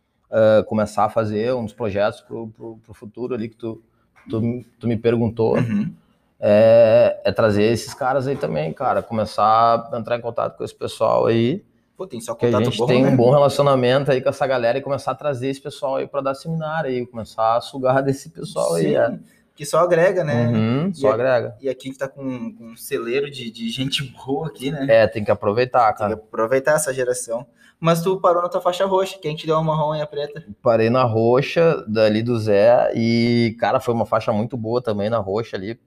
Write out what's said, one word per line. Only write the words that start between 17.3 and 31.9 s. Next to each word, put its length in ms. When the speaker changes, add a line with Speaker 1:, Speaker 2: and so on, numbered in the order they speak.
Speaker 1:
a 40
sugar 420
desse 280
pessoal 440
aí, 100
Speaker 2:
Sim, 120
Speaker 1:
é. 220
Speaker 2:
que 120
só 140
agrega, 440
né? 240
Speaker 1:
Uhum, 400
Speaker 2:
E 80
Speaker 1:
só 140
Speaker 2:
a-, 40
Speaker 1:
agrega. 460
Speaker 2:
e 80
aqui 200
a 20
gente 80
tá 100
com, 460
com 140
um 80
celeiro 540
de, 200
de 180
gente 340
boa 440
aqui, 240
né? 180
Speaker 1:
É, 180
tem 160
que 80
aproveitar, 580
Speaker 2:
Tem 40
que 60
Speaker 1:
cara. 160
Speaker 2:
aproveitar 580
essa 220
geração. 520
Mas 240
tu 160
parou 240
na 60
tua 140
faixa 240
roxa, 340
quem 160
te 100
deu 100
a 60
marrom 320
e 60
a 60
preta? 360
Speaker 1:
Parei 260
na 160
roxa, 840
dali 360